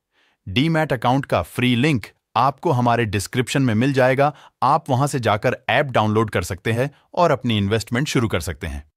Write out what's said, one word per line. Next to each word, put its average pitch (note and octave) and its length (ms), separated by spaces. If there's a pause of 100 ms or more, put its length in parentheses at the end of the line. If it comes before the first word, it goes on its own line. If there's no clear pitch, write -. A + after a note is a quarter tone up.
(500)
डीमैट D3+ 440
अकाउंट B2+ 320
का G#2 160
फ्री A#2+ 340
लिंक B2+ 300 (320)
आपको C#3 340
हमारे A#2+ 340
डिस्क्रिप्शन A2+ 560
में A#2+ 140
मिल C3 180
जाएगा। C3 400 (300)
आप D3 260
वहां C3+ 180
से C#3+ 120
जाकर A2 380 (120)
ऐप C3 160
डाउनलोड A2 440
कर F#2+ 140
सकते G2+ 280
हैं B2+ 200 (220)
और E3+ 180
अपनी A#2+ 260
इन्वेस्टमेंट A2 500
शुरू A#2+ 200
कर F#2+ 120
सकते E2+ 280
हैं। C#2 300